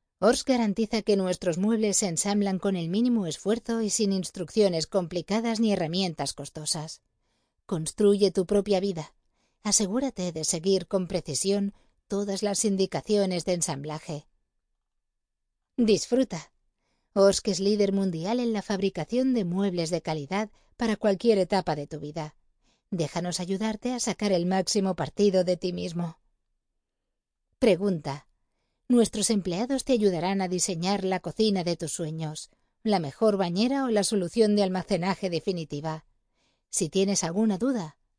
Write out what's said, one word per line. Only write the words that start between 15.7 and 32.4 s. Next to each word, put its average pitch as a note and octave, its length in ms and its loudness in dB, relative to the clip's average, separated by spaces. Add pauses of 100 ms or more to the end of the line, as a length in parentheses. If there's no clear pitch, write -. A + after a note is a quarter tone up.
Disfruta. A3 760 2 (640)
Orsk G3 320 4
es F#3 120 0
líder G3+ 320 2
mundial F#3+ 480 -2
en A#3+ 140 -2
la F3 80 -2
fabricación G3+ 720 -2
de A3+ 100 2
muebles F3+ 460 0
de E3+ 140 -2
calidad E3 480 -4 (260)
para A3 180 0
cualquier G#3 440 2
etapa F3+ 360 0
de C#3+ 120 -8
tu D#3 120 -10
vida. D3+ 360 -10 (560)
Déjanos F3 480 -2
ayudarte G#3+ 540 -4
a A#3+ 60 -4
sacar G#3 320 -2
el F3 140 2
máximo F#3+ 500 0
partido F#3 480 2
de F3+ 140 0
ti F3+ 160 -4
mismo. F3 460 -6 (1400)
Pregunta. F3 680 0 (600)
Nuestros A3 440 2
empleados A#3 540 -2
te C4+ 80 2
ayudarán G3 460 2
a F#3 80 -2
diseñar F#3 560 -2
la F#3 160 0
cocina G3 440 0
de E3+ 140 -2
tus D#3 140 -6
sueños, D#3 600 -8 (320)